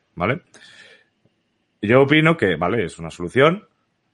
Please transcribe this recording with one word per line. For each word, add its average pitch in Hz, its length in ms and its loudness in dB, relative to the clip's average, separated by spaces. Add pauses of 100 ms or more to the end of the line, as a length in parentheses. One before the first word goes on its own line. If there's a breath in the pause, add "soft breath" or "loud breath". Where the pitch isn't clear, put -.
(160)
¿vale? 120 280 -6 (1400 loud breath)
Yo 123 220 4
opino 156 340 2
que, 92 180 0
vale, 90 300 -4
es 80 120 -14
una 82 140 -14
solución, 135 560 -2 (460)